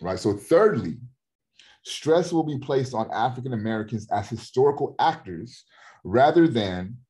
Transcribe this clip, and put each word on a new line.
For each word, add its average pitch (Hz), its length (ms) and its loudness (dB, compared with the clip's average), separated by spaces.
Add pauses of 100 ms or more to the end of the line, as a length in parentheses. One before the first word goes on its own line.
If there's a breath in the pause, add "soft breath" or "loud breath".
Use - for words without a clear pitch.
right? 92 180 -6
So 104 140 0
thirdly, 151 640 2 (880 soft breath)
stress 165 460 0
will 165 120 2
be 151 160 -4
placed 135 340 -2
on 110 180 -4
African 123 400 -4
Americans 110 580 -6
as 101 200 -2
historical 139 680 0
actors 120 680 -4 (400 soft breath)
rather 151 420 6
than 98 480 -2 (140)